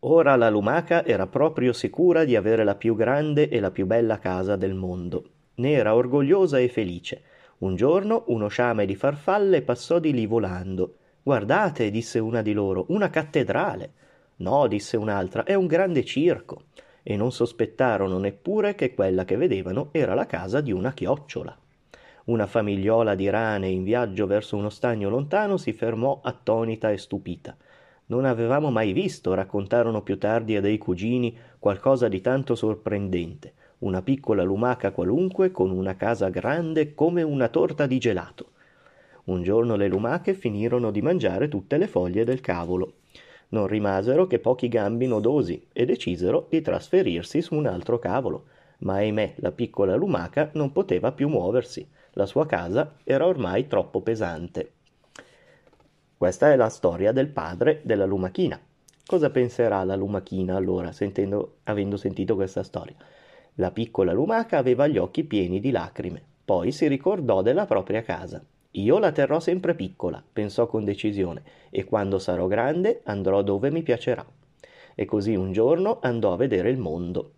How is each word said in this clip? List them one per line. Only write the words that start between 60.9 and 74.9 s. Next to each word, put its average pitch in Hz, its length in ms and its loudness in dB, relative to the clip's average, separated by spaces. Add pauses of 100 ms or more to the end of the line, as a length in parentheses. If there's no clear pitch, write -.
sentendo, 101 680 -4
avendo 101 340 -2
sentito 95 380 -2
questa 95 280 -4
storia? - 320 -12 (600)
La 92 160 0
piccola 98 420 0
lumaca 208 440 0
aveva 127 300 2
gli 139 100 0
occhi 92 280 -2
pieni 95 340 -2
di 120 120 -2
lacrime. 90 500 -6 (240)
Poi 95 260 0
si 151 160 0
ricordò 139 540 0
della 143 240 2
propria 101 380 0
casa. 85 380 -8 (300)
"Io 117 280 2
la 190 120 2
terrò 147 300 0
sempre 175 340 -2
piccola", - 560 -6
pensò 107 360 -2
con 110 180 -4
decisione, 101 580 -2 (260)
"e 98 140 -4
quando 98 360 0
sarò 90 280 -2
grande 151 560 0
andrò 98 380 0
dove 101 280 0
mi 160 140 -4
piacerà." 120 420 -2 (720)